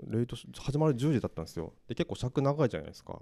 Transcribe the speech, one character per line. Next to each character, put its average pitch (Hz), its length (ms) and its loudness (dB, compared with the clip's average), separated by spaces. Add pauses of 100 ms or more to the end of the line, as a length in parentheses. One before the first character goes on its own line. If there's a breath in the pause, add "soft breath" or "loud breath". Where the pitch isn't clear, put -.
レ 113 120 0
イ 120 60 0
ト - 80 -10
シ - 100 -14
ョ 123 60 -16
ー、 - 100 -14
始 135 160 -2
ま 156 120 6
る 139 60 4
十 135 160 4
時 127 100 4
だ 101 60 -2
っ - 40 -4
た 80 100 -8
ん 82 40 -6
で - 60 -14
す - 60 -8
よ。 80 160 -6 (140)
で、 113 80 -6
結 - 120 0
構 101 60 -6
尺 127 300 0
長 143 200 4
い 120 60 6
じ - 80 -2
ゃ 76 40 -4
な 76 40 -12
い 78 40 -10
で - 40 -14
す - 100 -20
か。 - 180 -10